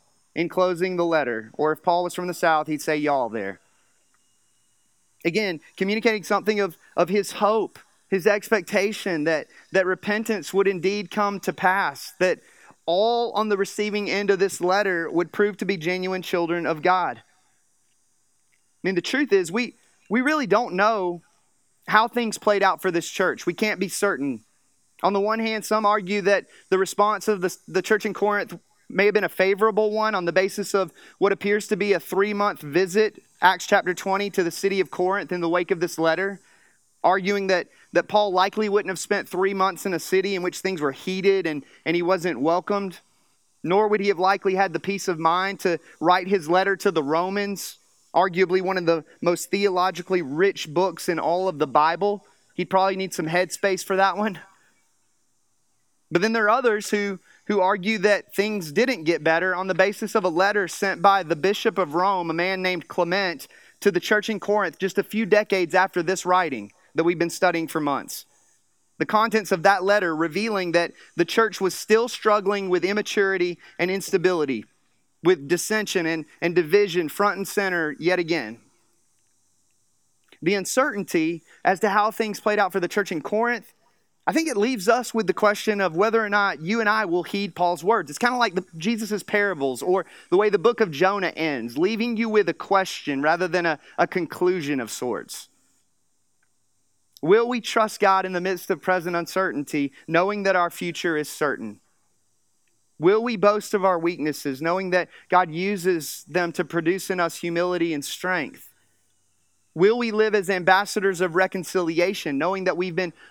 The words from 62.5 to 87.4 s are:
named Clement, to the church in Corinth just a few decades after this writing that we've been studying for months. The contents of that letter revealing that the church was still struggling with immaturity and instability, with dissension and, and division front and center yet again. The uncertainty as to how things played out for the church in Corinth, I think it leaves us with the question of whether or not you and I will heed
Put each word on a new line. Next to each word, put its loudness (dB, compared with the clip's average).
named -2
Clement, -2
to 4
the 0
church 0
in -4
Corinth 0
just -2
a 0
few -2
decades 2
after 2
this -2
writing 0
that 0
we've 2
been -6
studying 0
for -4
months. -4
The -2
contents 2
of 0
that 6
letter 2
revealing -2
that 0
the 2
church 0
was -2
still 2
struggling 0
with 2
immaturity -2
and 0
instability, -2
with 2
dissension -2
and, -4
and -2
division 2
front 0
and -6
center -2
yet 0
again. -4
The 0
uncertainty 0
as 2
to 2
how 2
things -4
played 0
out 2
for -4
the 0
church -2
in -4
Corinth, -4
I 0
think 0
it -4
leaves 0
us 2
with 0
the 0
question 2
of 0
whether 2
or -4
not 2
you -2
and 2
I 2
will 0
heed -4